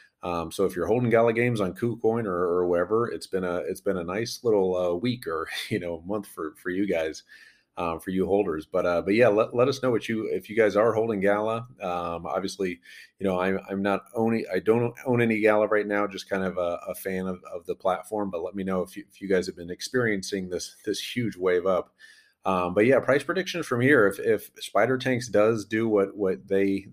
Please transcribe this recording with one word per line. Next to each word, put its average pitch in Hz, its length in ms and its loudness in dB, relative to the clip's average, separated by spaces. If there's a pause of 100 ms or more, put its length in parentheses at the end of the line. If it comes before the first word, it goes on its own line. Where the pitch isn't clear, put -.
(220)
Um, 85 300 -4
so 98 140 0
if 92 100 -4
you're 87 100 -2
holding 117 240 2
Gala 117 220 6
Games 120 300 0
on 92 120 -2
KuCoin 113 520 -2
or, 95 80 -2
or 87 340 0
wherever, 90 420 0
it's - 180 -10
been 92 180 -4
a, 87 140 -2
it's 92 200 -6
been 98 160 -2
a 90 80 -4
nice 101 400 -6
little, 98 320 2
uh, 90 180 0
week 123 320 -4
or, 80 220 -6 (120)
<laughs> - 100 -10
you 107 100 -2
know, 85 260 -8
month 101 220 -6
for, 78 340 -10
for 92 100 -6
you 98 140 0
guys, 82 380 -2 (540)
um, 82 240 -4
for - 80 -8
you 92 160 0
holders. 87 400 0
But, 90 200 -2
uh, 87 160 2
but 92 120 0
yeah, 117 160 6
let, 107 260 2
let 123 140 4
us 127 120 -4
know 127 100 0
what 107 180 -2
you, 110 160 -2
if - 240 -4
you 104 80 -4
guys 107 180 4
are 110 160 6
holding 107 300 0
Gala. 107 440 0 (160)
Um, 87 440 -4
obviously, 90 560 -4 (360)
you 95 80 -8
know, 92 140 2
I'm, 95 300 0
I'm 98 120 -4
not 98 200 0 (120)
owning, 113 300 0 (100)
I 92 60 0
don't 117 340 2 (120)
own 120 160 2
any 113 180 2
Gala 107 280 6
right 104 200 2
now, 104 180 2
just 95 240 -10
kind 95 140 0
of 90 140 -2
a, 87 320 -2
a 90 60 -6
fan 92 300 -4
of, 92 140 -6 (100)
of 87 160 -12
the 90 100 -6
platform, 98 540 -2
but 87 140 -6
let 90 120 -8
me 95 100 -4
know 92 160 0
if - 160 -8
you, - 120 -14
if - 120 -20
you 98 80 -10
guys 92 160 4
have 92 100 -8
been 85 140 -14
experiencing 98 800 -2
this, 87 260 -8 (100)
this 101 140 -4
huge 107 380 -4
wave 90 280 2
up. 92 280 0 (500)
Um, 90 300 0
but 107 120 6
yeah, 127 140 6
price 135 240 2
predictions 175 420 -4
from 120 140 -2
here, 127 260 6
if, 98 140 0
if - 320 -2 (100)
Spider 117 360 2
Tanks 127 320 -2
does 107 340 4
do 110 240 0
what, 98 300 2
what 95 280 -2
they, 98 480 0